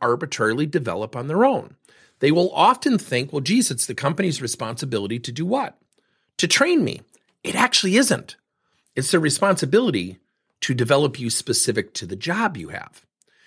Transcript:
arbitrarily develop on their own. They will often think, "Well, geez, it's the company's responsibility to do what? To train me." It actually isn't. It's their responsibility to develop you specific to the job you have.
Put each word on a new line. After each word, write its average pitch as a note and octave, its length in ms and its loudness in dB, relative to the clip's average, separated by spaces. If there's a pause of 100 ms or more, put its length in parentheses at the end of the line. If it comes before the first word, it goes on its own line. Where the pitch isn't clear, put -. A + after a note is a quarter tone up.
arbitrarily B2 640 0
develop A2+ 500 -4
on B2+ 120 -8
their F#3 180 2
own. A#3 300 -2 (460)
They C#3+ 100 4
will F3 220 2
often A#3+ 440 4
think, C3 340 -2
"Well, D3 100 -4
geez, G3+ 280 2
it's A#2+ 160 -2
the - 80 -8
company's C#3+ 480 -2
responsibility A#2 800 -4
to A#2+ 120 -10
do C#3+ 140 -6
what? A#3+ 340 -4 (580)
To F3 100 2
train D#4 360 4
me." - 180 -4 (420)
It - 100 -8
actually G#3+ 440 2
isn't. - 400 0 (580)
It's C3 160 -2
their F3 80 4
responsibility D#3 960 0 (440)
to - 120 -2
develop C3+ 460 2
you A#2+ 100 -4
specific - 640 -2
to F#2+ 120 -10
the F#2+ 80 -8
job F3+ 420 -2
you E2+ 120 -12
have. - 360 -14 (420)